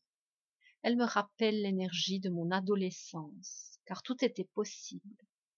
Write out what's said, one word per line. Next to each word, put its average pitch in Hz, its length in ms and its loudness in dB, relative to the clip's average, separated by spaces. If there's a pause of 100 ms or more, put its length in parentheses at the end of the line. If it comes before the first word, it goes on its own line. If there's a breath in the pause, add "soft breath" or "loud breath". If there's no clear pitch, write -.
(840 soft breath)
Elle 240 140 4
me 240 80 6
rappelle 214 560 2
l'énergie 185 600 0
de 185 100 -2
mon 170 200 0
adolescence, 185 1300 -2
car - 180 -8
tout 254 220 0
était 185 300 0
possible. - 720 -8 (320)